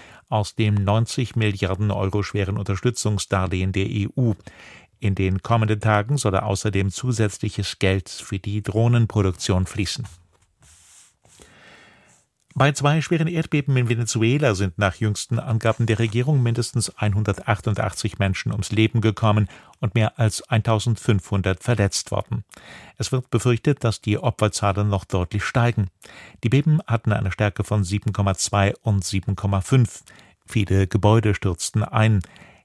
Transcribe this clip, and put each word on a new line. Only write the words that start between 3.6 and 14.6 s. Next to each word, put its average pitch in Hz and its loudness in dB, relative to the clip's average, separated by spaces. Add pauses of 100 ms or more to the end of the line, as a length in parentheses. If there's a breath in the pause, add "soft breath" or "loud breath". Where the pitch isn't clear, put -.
der 95 0
E 101 -4
U. 120 2 (680 loud breath)
In 98 0
den 95 0
kommenden 110 0
Tagen 107 0
solle 101 0
außerdem 98 0
zusätzliches 107 -4
Geld 95 0
für - -10
die 104 -6
Drohnenproduktion 104 2
fließen. - -6 (2500 loud breath)
Bei 139 4
zwei 143 2
schweren 160 0
Erdbeben 151 0
in 120 2
Venezuela 120 2
sind 95 -2